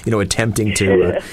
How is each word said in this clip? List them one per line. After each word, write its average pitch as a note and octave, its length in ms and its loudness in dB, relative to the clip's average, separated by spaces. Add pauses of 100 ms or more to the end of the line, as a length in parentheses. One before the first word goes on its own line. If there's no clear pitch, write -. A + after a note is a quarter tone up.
you A#2 60 -2
know, G#2+ 80 2
attempting G#2+ 560 -2
to. F#2+ 440 2 (140)